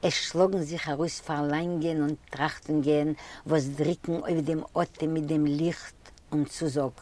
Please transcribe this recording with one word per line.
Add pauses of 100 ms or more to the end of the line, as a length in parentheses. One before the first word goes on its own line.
עס
שלאגן
זיך
ארויס
פארלאנגען
און (140)
טראכטונגען, (340)
וואס
דריקן
אויף
דעם (220)
אטעם
מיט
דעם
ליכט (220)
און
צוזאג (100)